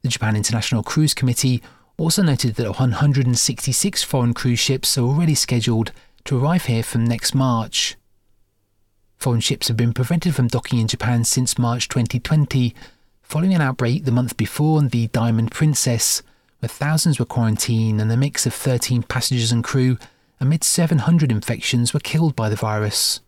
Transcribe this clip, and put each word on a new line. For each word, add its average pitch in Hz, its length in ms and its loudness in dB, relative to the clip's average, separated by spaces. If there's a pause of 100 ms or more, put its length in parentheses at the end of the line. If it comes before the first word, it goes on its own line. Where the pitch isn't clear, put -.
The 127 100 -2
Japan 110 240 -2
International 107 480 -2
Cruise 156 320 0
Committee 127 480 0 (340)
also 165 240 0
noted 135 340 2
that 107 240 -4
one 127 120 2
hundred 139 340 2
and 123 100 2
sixty-six - 680 -2
foreign 120 320 0
cruise 120 240 0
ships - 400 0
are - 20 2
already 147 320 2
scheduled 113 580 0 (340)
to 135 120 -2
arrive 156 280 0
here 113 180 0
from 117 200 -2
next 117 300 -2
March. 123 640 0 (1200)
Foreign 120 220 0
ships - 280 -2
have 117 100 0
been 117 160 2
prevented 165 420 0
from 123 120 2
docking 123 300 -2
in 110 100 2
Japan 117 360 0
since - 340 0
March 120 300 0
twenty 123 320 -2
twenty, 135 560 0 (480)
following 180 320 0
an 165 60 2
outbreak 131 440 0
the 131 60 2
month 123 260 0
before 151 400 0
on 143 120 2
the 117 180 0
Diamond 113 420 0
Princess, - 720 0 (380)
where 117 100 -6
thousands 151 480 0
were 120 80 -2
quarantined 113 760 0
and 110 120 0
a 117 40 2
mix 135 300 0
of 127 80 0
thirteen 123 480 0
passengers 120 500 -2
and 117 120 2
crew 127 340 0 (420)
amid 143 240 0
seven 165 360 2
hundred 156 320 4
infections 120 640 -2
were 143 40 0
killed 156 360 0
by 110 120 0
the 107 80 0
virus. 107 720 -2